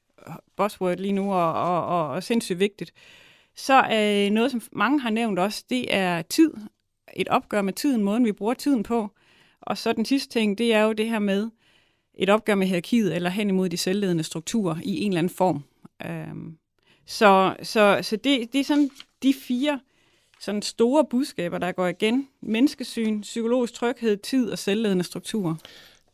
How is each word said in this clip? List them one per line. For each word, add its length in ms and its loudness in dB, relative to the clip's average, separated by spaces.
buzzword 400 -2
lige 140 -4
nu, 220 0
og, 200 2
og, 320 0
og, 240 -2
og 140 -6
sindssygt 360 -2
vigtigt. 340 -4
Så, 280 4
øh, 500 2
noget, 180 2
som 100 -4
mange 280 2
har 100 -4
nævnt 300 -2
også, 300 -2
det 260 -2
er 260 0
tid. 300 2
Et 120 -4
opgør 340 0
med 120 -2
tiden, 300 0
måden 220 2
vi 60 2
bruger 220 -2
tiden 300 0
på. 280 -2
Og 160 -6
så 160 -2
den 120 -2
sidste 280 -2
ting, 240 0
det 160 2
er 80 4
jo 120 2
det 160 -2
her 100 -2
med 300 0
et 160 0
opgør 260 4
med 120 2
hierarkiet, 480 0
eller 140 -2
hen 200 -2
imod 200 2
de 80 -6
selvledende 460 0
strukturer 600 -4
i 180 -4
en 100 0
eller 80 0
anden 160 0
form. 280 0
Øhm, 520 -12
så, 560 4
så, 380 4
så 140 -6
det, 380 0
det 60 2
er 40 2
sådan 260 2
de 100 4
fire 320 -2
sådan 200 -4
store 480 2
budskaber, 480 -2
der 140 -2
går 160 -2
igen. 400 0
Menneskesyn, 800 0
psykologisk 520 -2
tryghed, 440 -2
tid 340 0
og 80 -6
selvledende 440 0
strukturer. 520 -4